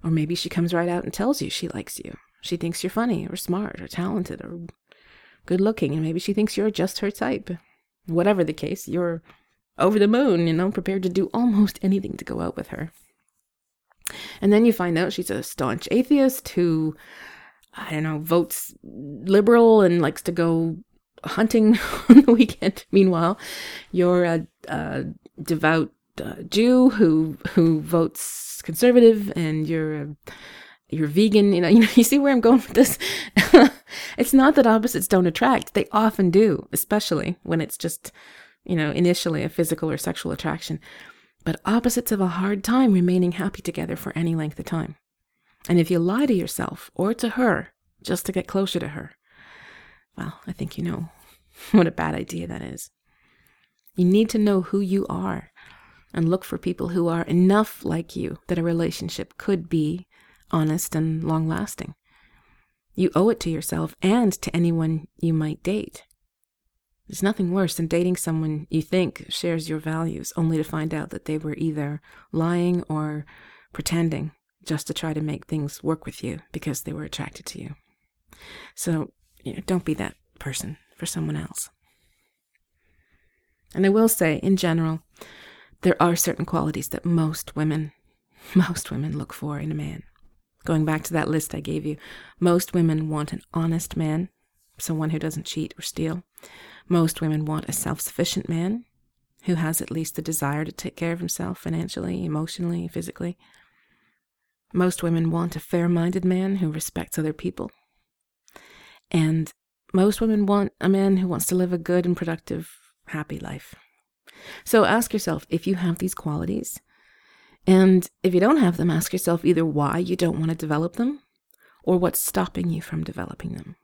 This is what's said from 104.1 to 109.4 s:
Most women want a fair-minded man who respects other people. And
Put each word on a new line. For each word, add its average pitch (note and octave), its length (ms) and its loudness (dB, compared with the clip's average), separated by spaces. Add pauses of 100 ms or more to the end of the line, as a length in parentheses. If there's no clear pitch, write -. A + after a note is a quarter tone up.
Most F3+ 300 0
women E3 280 0
want E3+ 240 -4
a D#3 60 -8
fair-minded F3 640 -2
man F#3+ 320 0
who E3 160 -2
respects - 460 -8
other D#3 160 -4
people. - 360 -8 (1400)
And D#3+ 420 0 (400)